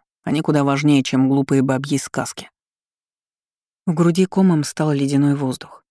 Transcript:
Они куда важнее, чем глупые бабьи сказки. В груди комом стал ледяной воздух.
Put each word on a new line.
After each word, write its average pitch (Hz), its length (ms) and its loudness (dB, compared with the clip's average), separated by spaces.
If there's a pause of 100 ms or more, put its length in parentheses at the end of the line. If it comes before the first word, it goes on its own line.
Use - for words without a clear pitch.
(240)
Они 151 180 -2
куда 151 220 0
важнее, 139 400 2
чем 131 240 0
глупые 135 340 2
бабьи 139 360 -2
сказки. - 520 -10 (1400)
В 175 80 -2
груди 170 320 2
комом 185 380 2
стал 156 280 -4
ледяной 143 440 0
воздух. 131 560 -8